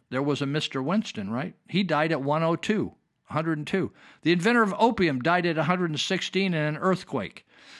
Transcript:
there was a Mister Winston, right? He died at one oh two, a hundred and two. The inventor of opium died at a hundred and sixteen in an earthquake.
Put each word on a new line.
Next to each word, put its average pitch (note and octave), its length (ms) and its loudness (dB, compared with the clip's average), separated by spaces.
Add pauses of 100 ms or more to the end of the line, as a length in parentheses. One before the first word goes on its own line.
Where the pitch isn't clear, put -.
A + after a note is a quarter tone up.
there C3 140 -2
was C#3+ 180 0
a C#3 60 -2
Mister C#3+ 340 -4
Winston, C3+ 500 -2
right? C3+ 240 -6 (120)
He G3 160 0
died D#3+ 280 0
at D3 100 -2
one D3 220 0
oh E3 120 2
two, E3 380 -2 (360)
a - 40 -10
hundred D#3+ 260 -2
and D3 80 -10
two. E3+ 240 -2 (300)
The D#3+ 100 2
inventor A3 320 4
of G3 140 0
opium F3+ 440 2
died F3 240 2
at E3 120 0
a D#3+ 60 2
hundred F3 280 0
and C#3+ 80 -4
sixteen F#3 540 -2
in D#3 80 0
an D3+ 160 -2
earthquake. C3 680 -2 (320)